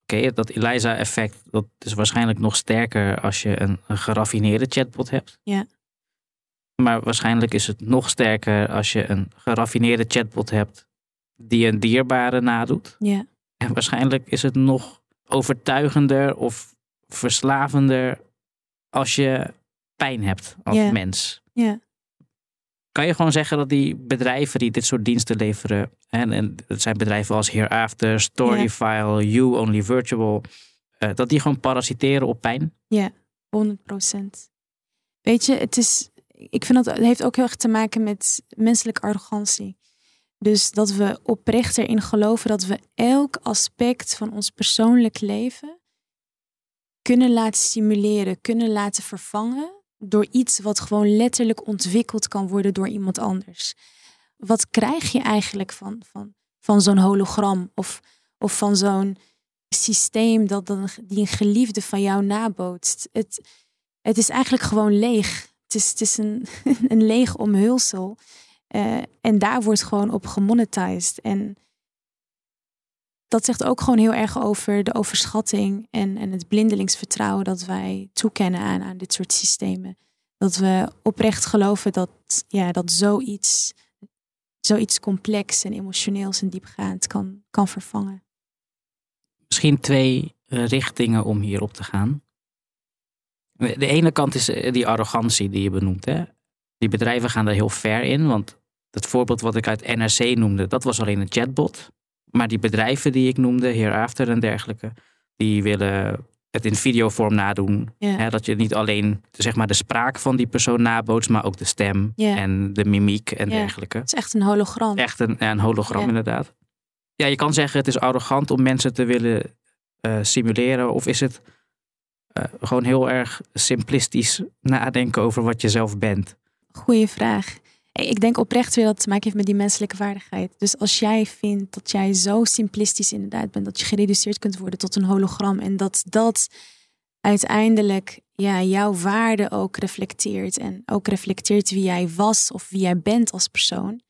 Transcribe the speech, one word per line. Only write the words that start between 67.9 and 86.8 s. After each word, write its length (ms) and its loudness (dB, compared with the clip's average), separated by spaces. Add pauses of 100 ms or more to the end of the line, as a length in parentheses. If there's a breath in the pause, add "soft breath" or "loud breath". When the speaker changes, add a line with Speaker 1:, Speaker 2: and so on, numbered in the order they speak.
Speaker 2:
Eh, 340 -2 (200)
en 180 4
daar 220 2
wordt 220 2
gewoon 280 0
op 140 -6
gemonetized. 960 0
En 340 -4 (1700)
dat 180 0
zegt 180 0
ook 180 0
gewoon 180 4
heel 140 6
erg 280 -2
over 420 0
de 100 -2
overschatting 960 -2
en, 280 -4
en 140 -6
het 160 -8
blindelingsvertrouwen 960 0
dat 220 -4
wij 480 -6
toekennen 460 0
aan, 220 -2
aan 160 -10
dit 160 -6
soort 200 -4
systemen. 640 -2 (400)
Dat 180 0
we 360 2 (120)
oprecht 420 0
geloven 460 2
dat, 560 -4
ja, 240 0
dat 200 -4
zoiets, 800 0 (840)
zoiets 400 0
complex 640 -4
en 100 -8
emotioneels 680 -4
en 80 -2
diepgaand 580 -8